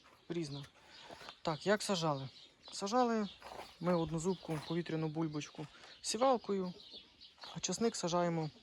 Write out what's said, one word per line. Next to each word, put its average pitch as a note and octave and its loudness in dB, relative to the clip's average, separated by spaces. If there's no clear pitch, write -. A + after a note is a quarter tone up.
Різна. D3 -4
Так, D#3+ -2
як G#3 4
сажали? D#3 0
Сажали A3 4
ми F3 4
однозубку, E3 0
повітряну D#3+ 0
бульбочку D3+ -4
сівалкою, G3+ 2
а E3 -8
часник A3+ 0
сажаємо E3+ 2